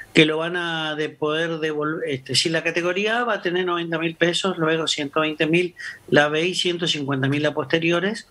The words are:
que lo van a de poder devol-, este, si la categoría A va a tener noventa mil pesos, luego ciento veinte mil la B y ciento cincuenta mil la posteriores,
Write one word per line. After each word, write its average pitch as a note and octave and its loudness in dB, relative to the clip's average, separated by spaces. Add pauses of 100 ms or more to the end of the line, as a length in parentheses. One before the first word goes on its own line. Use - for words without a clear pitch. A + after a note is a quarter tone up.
(140)
que D#3+ 10
lo D#3 0
van E3+ -2
a D#3+ -4
de D3+ -4
poder D#3 -2
devol-, D#3 -2
este, C3+ -4
si E3+ 2
la E3 0
categoría F3+ 0
A B3 0
va A3+ 0
a G3 -6
tener F3+ 0
noventa E3+ -2
mil E3 -2
pesos, F3 0
luego D#3+ 0
ciento D3 -2
veinte D#3 0
mil E3+ 2 (340)
la D3 6
B D#3 0
y F3+ -2
ciento F3 -2
cincuenta C3+ 0
mil D3 0
la D3 0
posteriores, E3+ 0